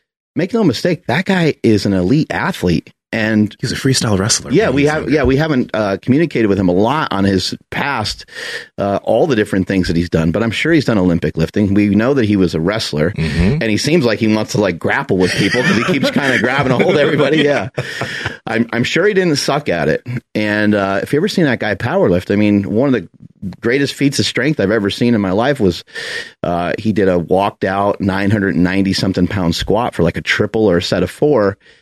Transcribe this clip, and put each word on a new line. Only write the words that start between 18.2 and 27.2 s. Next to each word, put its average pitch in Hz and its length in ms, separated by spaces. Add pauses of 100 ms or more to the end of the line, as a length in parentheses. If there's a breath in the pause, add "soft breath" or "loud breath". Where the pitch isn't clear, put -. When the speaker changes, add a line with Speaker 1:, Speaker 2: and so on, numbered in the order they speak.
Speaker 1:
I'm, 113 260
I'm 120 100
sure 165 240
he 208 60
didn't 175 240
suck 147 320
at 80 180
it. - 180 (280)
And, 107 420
uh, 98 260
if - 120
you 143 60
ever 202 100
seen 175 160
that 120 160
guy 107 140
powerlift, 110 580
I - 20
mean, 101 340
one 127 240
of 107 80
the 80 60 (540)
greatest 139 320
feats 135 260
of 104 60
strength 143 340
I've 98 120
ever 104 180
seen 120 260
in 104 60
my 95 100
life 120 300
was, 90 240 (580 loud breath)
uh, 87 340
he 107 140
did 95 160
a 90 100
walked 90 460